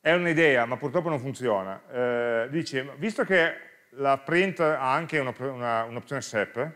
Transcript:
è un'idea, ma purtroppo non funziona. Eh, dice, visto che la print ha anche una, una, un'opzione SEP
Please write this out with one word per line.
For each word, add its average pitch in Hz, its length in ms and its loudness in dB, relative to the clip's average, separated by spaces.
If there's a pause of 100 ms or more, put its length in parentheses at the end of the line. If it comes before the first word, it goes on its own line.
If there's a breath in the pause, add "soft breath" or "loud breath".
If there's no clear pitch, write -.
è 156 120 2
un'idea, 160 540 4
ma 123 100 -4
purtroppo 147 320 -2
non 156 100 -2
funziona. 113 680 -2
Eh, 120 640 0
dice, 139 460 -4
visto 214 280 -2
che 175 320 2 (340)
la 139 280 2
print 175 420 0
ha 135 320 2
anche 156 260 -2
una, 131 200 -2
una, 120 440 -2
un'opzione 120 400 -6
SEP 117 540 -4